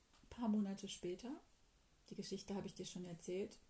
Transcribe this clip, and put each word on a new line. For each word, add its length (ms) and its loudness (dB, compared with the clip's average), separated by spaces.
ein 60 -18
paar 200 2
Monate 380 4
später, 420 -2
die 60 -10
Geschichte 400 -2
habe 120 0
ich 60 -6
dir 120 -4
schon 200 -4
erzählt 520 0